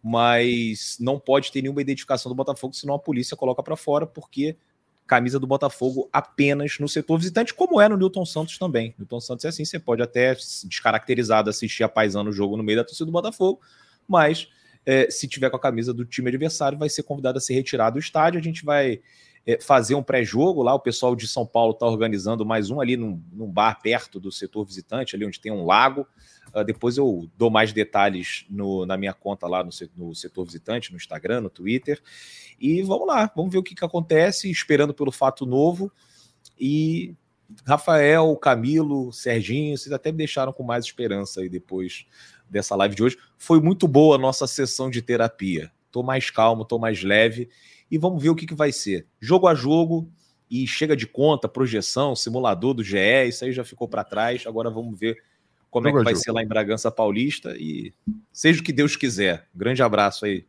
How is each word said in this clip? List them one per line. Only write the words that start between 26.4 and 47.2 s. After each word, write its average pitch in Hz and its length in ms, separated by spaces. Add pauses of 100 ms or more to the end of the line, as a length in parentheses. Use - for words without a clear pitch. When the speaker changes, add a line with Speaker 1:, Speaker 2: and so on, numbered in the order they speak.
Speaker 1:
Ah, 107 120
depois 117 340
eu 95 400
dou 117 140
mais 110 200
detalhes 101 800
no, 98 340
na 92 140
minha 95 160
conta 98 340
lá 90 160
no 87 80
se-, 82 240
no 85 200
setor 87 300
visitante, 90 460
no 90 60
Instagram, 95 440
no 98 80
Twitter. 127 520 (580)
E 160 220
vamos 190 240
lá, 240 300
vamos 180 160
ver 190 80
o 185 40
que 180 120
que - 100
acontece, 170 640
esperando 147 420
pelo 139 200
fato 135 340
novo. 170 460 (680)
E 160 540 (540)
Rafael, 156 720
Camilo, 135 760
Serginho, 127 640
vocês 139 160
até 156 180
me 160 60
deixaram 143 340
com 131 120
mais 120 220
esperança 98 560
aí 92 80
depois 92 580 (420)
dessa 101 260
live 101 200
de 104 80
hoje. 127 140 (200)
Foi 165 240
muito 180 260
boa 147 280
a 131 40
nossa 131 280
sessão 131 420
de 117 140
terapia. 98 680 (200)
Tô 123 100
mais 131 300
calmo, 113 340
tô 117 140
mais 107 240
leve. 113 440 (440)